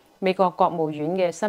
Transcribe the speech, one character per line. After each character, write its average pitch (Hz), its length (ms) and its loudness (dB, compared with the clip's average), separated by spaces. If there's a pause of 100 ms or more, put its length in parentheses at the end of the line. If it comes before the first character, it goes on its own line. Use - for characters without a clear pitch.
(180)
美 185 160 0
國 185 160 2
國 180 160 2
務 160 240 0
院 151 240 -4
嘅 180 160 0
新 214 180 -4